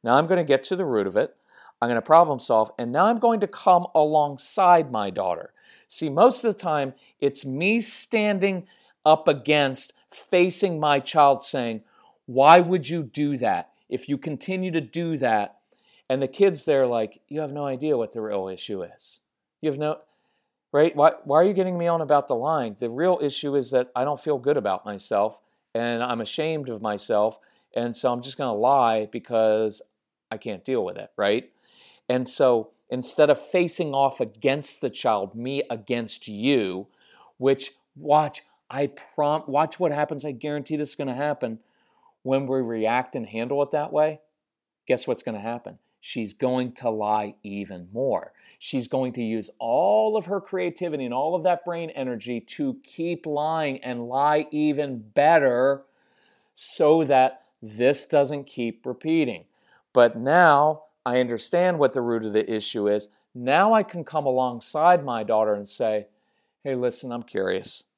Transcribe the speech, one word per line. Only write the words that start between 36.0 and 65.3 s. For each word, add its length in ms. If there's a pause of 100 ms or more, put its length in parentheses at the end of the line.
you, 580 (520)
which, 360 (220)
watch, 480 (260)
I 160
prom-, 600
watch 320
what 100
happens. 340
I 60
guarantee 460
this 140
is 40
gonna 200
happen. 440 (640)
When 240
we 140
react 560
and 100
handle 360
it 100
that 200
way, 280 (640)
guess 220
what's 160
gonna 160
happen? 380 (220)
She's 320
going 420
to 160
lie 520
even 500
more. 400 (280)
She's 260
going 280
to 80
use 360
all 580
of 100
her 140
creativity 640
and 100
all 200
of 80
that 220
brain 260
energy 500
to 440
keep 420
lying 560
and 260
lie 440
even 480
better 840 (720)
so 500
that 380 (180)
this 460
doesn't 380
keep 420
repeating. 600 (460)
But 240
now 680 (200)
I 160
understand 580
what 140
the 100
root 240
of 60
the 200
issue 360
is. 200 (260)
Now 400
I 100
can 200
come 220
alongside 800
my 180
daughter 320